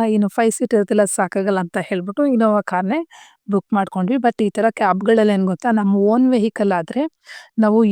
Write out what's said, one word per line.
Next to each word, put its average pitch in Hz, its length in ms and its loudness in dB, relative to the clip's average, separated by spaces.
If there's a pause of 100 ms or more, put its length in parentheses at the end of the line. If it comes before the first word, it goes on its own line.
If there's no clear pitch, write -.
ಇನ್ನು 208 200 0
ಫೈವ್ 226 240 0
ಸೀಟ್ - 220 -4
ಇರುತ್ತಲ್ಲ, 208 300 2
ಸಾಕಾಗಲ್ಲ 196 540 -2
ಅಂತ 185 220 -4
ಹೇಳ್ಬಿಟ್ಟು 190 460 -4
Innova 220 400 2
ಕಾರ್‌ನೇ 190 340 -2 (500)
ಬುಕ್ 196 220 -2
ಮಾಡ್ಕೊಂಡ್ವಿ. 196 440 -2
But 240 260 -2
ಈ 202 80 0
ತರ 214 160 -2 (100)
ಕ್ಯಾಬ್‌ಗಳಲ್ಲಿ 208 580 2
ಏನ್ 190 120 0
ಗೊತ್ತಾ, 190 240 -2
ನಮ್ಮ 208 220 0 (140)
ಓನ್ 240 240 2
ವೆಹಿಕಲ್ 214 420 0
ಆದ್ರೆ 180 320 -4 (540)
ನಾವು 220 200 4 (140)